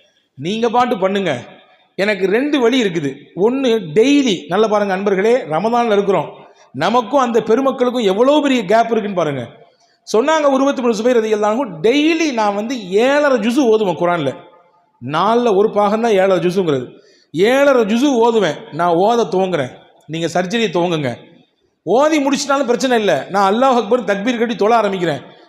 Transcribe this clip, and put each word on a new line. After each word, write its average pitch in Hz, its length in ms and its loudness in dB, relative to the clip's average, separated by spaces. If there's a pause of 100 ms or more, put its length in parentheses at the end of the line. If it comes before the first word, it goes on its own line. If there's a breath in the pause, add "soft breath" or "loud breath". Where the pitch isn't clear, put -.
(360 soft breath)
நீங்க 214 340 -4
பாட்டு 240 280 0
பண்ணுங்க. 190 460 -2 (520 soft breath)
எனக்கு 190 320 -2
ரெண்டு 269 320 0
வழி 247 240 2
இருக்குது. 165 300 -2 (220)
ஒண்ணு 247 360 0 (220)
டெய்லி", 247 540 2
நல்லா 208 200 0
பாருங்க 202 300 0
அன்பர்களே, 202 380 0 (140)
ரமதான்ல 220 420 0
இருக்கிறோம், 190 380 0 (440 loud breath)
நமக்கும் 233 460 0
அந்த 240 200 0
பெருமக்களுக்கும் 247 640 0
எவ்வளவு 247 380 4
பெரிய 262 240 0
கேப் 226 260 2
இருக்குன்னு 208 220 -2
பாருங்க. 151 300 -2 (760 soft breath)
சொன்னாங்க 302 280 2
உருவத்து 269 380 0
பின் 233 160 2
ஜுபைர் 240 200 2
ரலியல்லாஹு 214 360 0
அன்ஹு, 233 260 -6
"டெய்லி 294 520 2
நான் 208 220 -2
வந்து 220 340 -8
ஏழரை 262 480 2
ஜுசு 233 240 0
ஓதுவேன் 214 380 2
குரான்ல." 170 340 -2 (720)
நாலுல 202 500 0
ஒரு 208 160 2
பாகம் 208 300 0
தான் 233 100 0
ஏழரை 190 260 2
ஜுசுங்கிறது. 165 500 -2 (440 soft breath)
"ஏழரை 247 520 2
ஜுசு 233 260 0 (140)
ஓதுவேன், 214 340 2 (140)
நான் 170 240 0
ஓத 220 360 2
துவங்குறேன், 180 400 -2 (340)
நீங்க 165 220 -6
சர்ஜரியை 185 460 -2
துவங்குங்க. 160 420 -2 (680)
ஓதி 285 360 2
முடிச்சிட்டாலும் 277 460 -2
பிரச்சனை 240 340 0
இல்லை, 190 160 2 (140)
நான் 196 240 2
அல்லாஹ் 254 220 2
அக்பர் 233 280 0
தக்பீர் 202 340 -2
கட்டி 233 180 -2
தொழ 220 260 2
ஆரம்பிக்கிறேன், 175 400 -2 (280 loud breath)